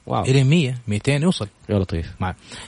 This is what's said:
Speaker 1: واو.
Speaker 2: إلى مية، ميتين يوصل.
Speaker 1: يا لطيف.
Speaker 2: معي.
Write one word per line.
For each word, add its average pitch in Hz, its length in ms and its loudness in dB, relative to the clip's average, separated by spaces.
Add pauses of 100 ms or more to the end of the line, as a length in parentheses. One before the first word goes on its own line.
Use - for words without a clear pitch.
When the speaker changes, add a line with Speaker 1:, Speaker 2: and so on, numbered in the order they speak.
Speaker 1:
واو. 123 180 -2
Speaker 2:
إلى 131 200 4
مية، 131 340 2 (100)
ميتين 131 340 0
يوصل. 165 260 0 (220)
Speaker 1:
يا 104 100 2
لطيف. 82 260 -2 (140)
Speaker 2:
معي. 92 140 -4 (340)